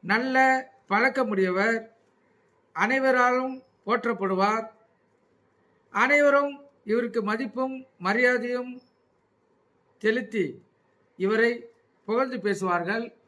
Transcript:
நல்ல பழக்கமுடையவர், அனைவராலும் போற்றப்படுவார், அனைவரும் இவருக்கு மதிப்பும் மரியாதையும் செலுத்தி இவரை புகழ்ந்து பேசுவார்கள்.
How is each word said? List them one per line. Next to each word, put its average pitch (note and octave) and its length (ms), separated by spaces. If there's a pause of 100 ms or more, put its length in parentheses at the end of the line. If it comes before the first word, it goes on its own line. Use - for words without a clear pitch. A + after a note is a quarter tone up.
நல்ல B3 320 (540)
பழக்கமுடையவர், G#3+ 880 (960)
அனைவராலும் B3+ 800 (300)
போற்றப்படுவார், G#3+ 800 (1300)
அனைவரும் C#4+ 580 (380)
இவருக்கு A#3 300 (100)
மதிப்பும் C4 460 (300)
மரியாதையும் B3 640 (1300)
செலுத்தி A3 420 (760)
இவரை A3 320 (580)
புகழ்ந்து B3 380
பேசுவார்கள். F#3+ 600 (220)